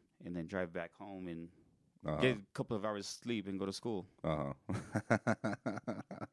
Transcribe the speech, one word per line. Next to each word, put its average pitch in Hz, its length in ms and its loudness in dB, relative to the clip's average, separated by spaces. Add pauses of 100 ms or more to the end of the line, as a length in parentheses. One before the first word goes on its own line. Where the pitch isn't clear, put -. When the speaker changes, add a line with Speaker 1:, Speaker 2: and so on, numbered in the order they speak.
(240)
Speaker 1:
and 87 120 -6
then 82 100 -2
drive 92 260 0
back 85 220 -4
home 98 340 -10
and 85 200 -6 (580)
Speaker 2:
Uh-huh. 78 140 2
Speaker 1:
get 123 160 6
a 104 40 -8 (140)
couple 120 220 -2
of 98 80 -2
hours 104 240 -2
sleep 107 400 -2
and 98 100 -2
go 98 80 2
to 98 60 0
school. 101 340 -2 (160)
Speaker 2:
Uh-huh. 73 300 2 (160)
<laughs> 104 1300 0 (320)